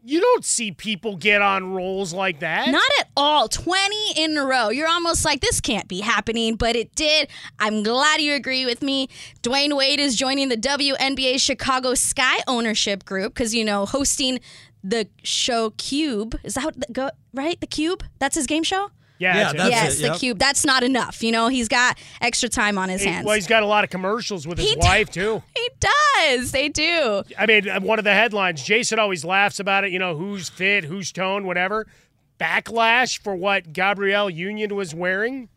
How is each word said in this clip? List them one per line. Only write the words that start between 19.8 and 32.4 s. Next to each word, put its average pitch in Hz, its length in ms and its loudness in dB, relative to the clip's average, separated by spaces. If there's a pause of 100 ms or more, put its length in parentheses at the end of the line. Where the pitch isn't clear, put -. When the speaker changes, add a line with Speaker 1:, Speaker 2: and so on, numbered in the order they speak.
Speaker 3:
it, - 80 -2
Speaker 2:
the - 40 0
Speaker 3:
yep. 175 120 0
Speaker 2:
Cube. 247 200 -2
That's 269 240 2
not 262 180 4
enough. 247 400 0
You 226 120 0
know, 226 160 2
he's 247 180 0
got 247 300 2 (240)
extra 240 260 0
time 208 300 0
on 190 100 -2
his 185 160 -2
Speaker 1:
He, 196 60 0
Speaker 2:
hands. 180 160 -4
Speaker 1:
well, 214 100 2
he's 190 120 -2
got 214 160 6
a - 20 0
lot 208 180 4
of - 60 -2
commercials 185 580 -4
with 170 120 -8
his 415 100 2
Speaker 2:
He 453 80 0
Speaker 1:
wife, 202 340 4
Speaker 2:
d-, 165 80 -8
Speaker 1:
too. 220 300 -2
Speaker 2:
<laughs> - 80 -14
he 466 120 -4 (120)
does. 381 720 2
They 285 160 0
do. 302 540 0 (140)
Speaker 1:
I 208 80 0
mean, 214 220 4
uh, 190 140 -2
one 214 180 2
of 208 60 -2
the 208 80 4
headlines, 196 500 2
Jason 220 340 0
always 190 280 0
laughs 196 340 2
about 196 240 0
it, 196 80 -2
you 180 80 -4
know, 180 160 -2
who's 190 320 -6
fit, 190 380 0
who's 175 260 -8
toned, 190 340 -4
whatever. 185 400 -2 (540)
Backlash 226 840 2